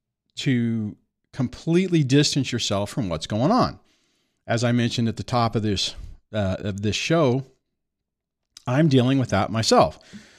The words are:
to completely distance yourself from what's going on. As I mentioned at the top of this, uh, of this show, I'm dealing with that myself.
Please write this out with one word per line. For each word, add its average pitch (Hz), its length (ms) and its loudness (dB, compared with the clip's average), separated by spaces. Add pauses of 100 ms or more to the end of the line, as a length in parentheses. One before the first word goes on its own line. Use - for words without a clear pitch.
(380)
to 117 600 -2 (340)
completely 165 720 0
distance 139 480 2
yourself 101 380 -2
from 117 180 -4
what's 82 200 -6
going 120 240 0
on. 220 280 0 (640)
As 117 200 -2
I 120 80 2
mentioned 117 340 0
at 110 80 -4
the - 80 -8
top 117 320 0
of 107 80 -2
this, 104 320 -2 (380)
uh, 98 260 -2
of 101 220 -6
this 104 160 -2
show, 135 480 0 (1200)
I'm 143 240 2
dealing 131 300 4
with 123 100 -2
that 101 220 0
myself. 113 480 2 (400)